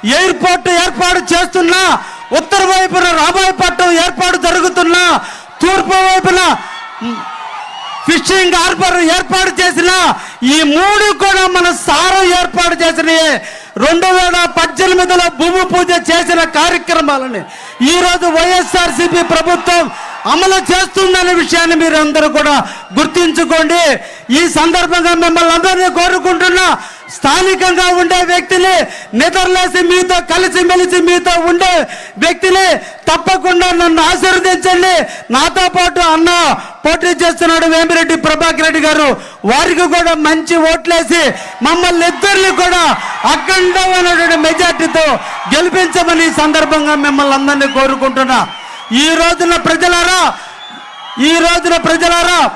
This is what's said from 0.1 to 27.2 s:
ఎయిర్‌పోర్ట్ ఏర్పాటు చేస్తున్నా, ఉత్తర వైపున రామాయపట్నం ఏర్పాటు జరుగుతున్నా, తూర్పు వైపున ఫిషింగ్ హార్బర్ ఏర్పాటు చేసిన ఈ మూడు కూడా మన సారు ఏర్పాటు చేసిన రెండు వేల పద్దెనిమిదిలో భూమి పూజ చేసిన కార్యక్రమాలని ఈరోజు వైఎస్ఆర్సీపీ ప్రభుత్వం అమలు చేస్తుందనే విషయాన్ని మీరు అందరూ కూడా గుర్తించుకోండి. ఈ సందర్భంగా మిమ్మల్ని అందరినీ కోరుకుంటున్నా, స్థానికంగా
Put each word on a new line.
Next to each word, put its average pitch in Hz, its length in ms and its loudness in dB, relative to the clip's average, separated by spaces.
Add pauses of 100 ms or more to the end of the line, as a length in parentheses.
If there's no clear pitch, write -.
ఎయిర్‌పోర్ట్ 359 520 0 (140)
ఏర్పాటు 359 380 0 (120)
చేస్తున్నా, 359 480 0 (580)
ఉత్తర 392 220 0 (120)
వైపున 370 340 2 (140)
రామాయపట్నం 359 680 0 (140)
ఏర్పాటు 359 320 -2 (100)
జరుగుతున్నా, 359 560 2 (600)
తూర్పు 381 340 0 (100)
వైపున 370 340 2 (1700)
ఫిషింగ్ 359 520 2
హార్బర్ 359 380 0 (200)
ఏర్పాటు 370 340 -2 (100)
చేసిన 359 300 0 (640)
ఈ - 20 2 (160)
మూడు 415 320 2 (180)
కూడా 381 200 2 (120)
మన 349 120 2 (180)
సారు 359 360 2 (200)
ఏర్పాటు 349 420 -2
చేసిన 330 280 0 (760)
రెండు 339 320 2
వేల 359 200 0 (200)
పద్దెనిమిదిలో 359 680 2 (140)
భూమి 359 320 0
పూజ 359 180 0 (220)
చేసిన 339 300 0 (160)
కార్యక్రమాలని 294 840 -2 (520)
ఈరోజు 359 340 0 (100)
వైఎస్ఆర్సీపీ 349 840 0 (120)
ప్రభుత్వం 339 500 0 (500)
అమలు 381 240 2 (140)
చేస్తుందనే 370 680 2
విషయాన్ని 339 400 0
మీరు 320 220 2
అందరూ 302 240 2 (100)
కూడా 294 160 2 (440)
గుర్తించుకోండి. 330 840 0 (560)
ఈ - 20 2 (140)
సందర్భంగా 339 580 2 (100)
మిమ్మల్ని 330 340 2
అందరినీ 370 320 2 (100)
కోరుకుంటున్నా, 359 680 2 (500)
స్థానికంగా 370 680 0 (160)